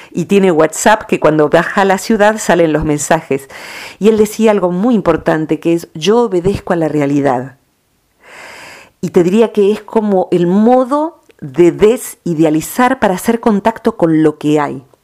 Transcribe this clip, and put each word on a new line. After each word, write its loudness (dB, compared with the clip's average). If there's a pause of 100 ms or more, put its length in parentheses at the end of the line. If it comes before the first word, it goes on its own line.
(120)
y -6
tiene 2
WhatsApp 2
que -4
cuando 2
baja 0
a 2
la 2
ciudad 0
salen 0
los -2
mensajes. -4 (480)
Y 2
él 4
decía 2
algo 0
muy 0
importante 0
que 0
es, -4
"Yo 0
obedezco -2
a -2
la -2
realidad". -2 (1400)
Y -6
te 4
diría 2
que 2
es -4
como -2
el 0
modo 0 (200)
de 2
desidealizar 0
para 0
hacer -4
contacto -2
con 0
lo 0
que 0
hay. -6 (200)